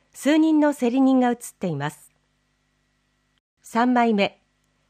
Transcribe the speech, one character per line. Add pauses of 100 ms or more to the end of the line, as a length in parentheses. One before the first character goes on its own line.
(140)
数
人
の
競
り
人
が
写
っ
て
い
ま
す。 (1500)
三
枚
目、 (500)